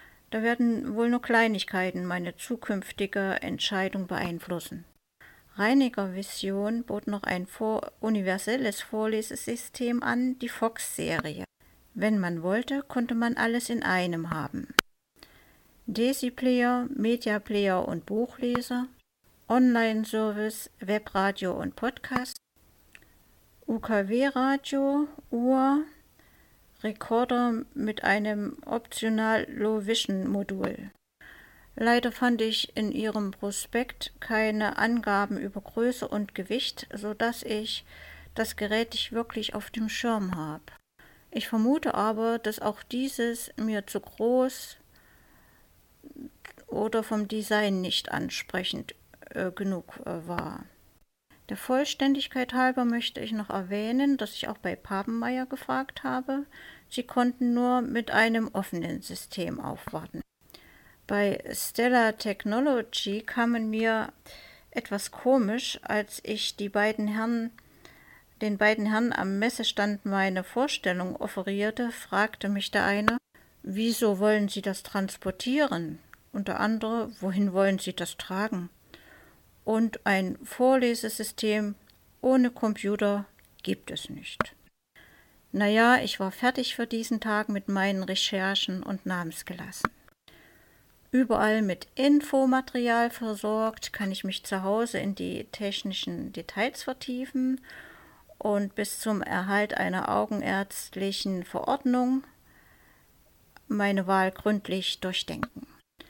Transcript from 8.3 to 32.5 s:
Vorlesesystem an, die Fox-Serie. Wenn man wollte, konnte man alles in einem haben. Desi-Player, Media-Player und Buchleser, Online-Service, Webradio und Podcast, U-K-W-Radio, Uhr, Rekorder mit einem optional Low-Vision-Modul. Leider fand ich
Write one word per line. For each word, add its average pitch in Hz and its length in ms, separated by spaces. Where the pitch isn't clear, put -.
Vorlesesystem 226 1200
an, 247 340
die 240 100
Fox-Serie. 160 920
Wenn 214 260
man 175 240
wollte, 247 400
konnte 240 320
man 233 200
alles 233 340
in 240 120
einem 175 480
haben. - 420
Desi-Player, 247 1080
Media-Player 208 920
und 170 180
Buchleser, 247 800
Online-Service, 220 1300
Webradio 196 760
und 185 200
Podcast, 254 640
U-K-W-Radio, 269 1400
Uhr, 262 520
Rekorder 240 840
mit 214 300
einem 208 600
optional 220 840
Low-Vision-Modul. 196 1400
Leider 240 340
fand 240 300
ich 226 340